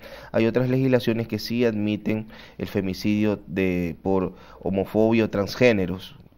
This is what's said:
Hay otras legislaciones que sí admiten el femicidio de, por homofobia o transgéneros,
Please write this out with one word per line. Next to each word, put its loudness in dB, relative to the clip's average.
Hay 2
otras 0
legislaciones 0
que -4
sí -2
admiten -2
el -8
femicidio 0
de, 0
por 0
homofobia 2
o 0
transgéneros, 2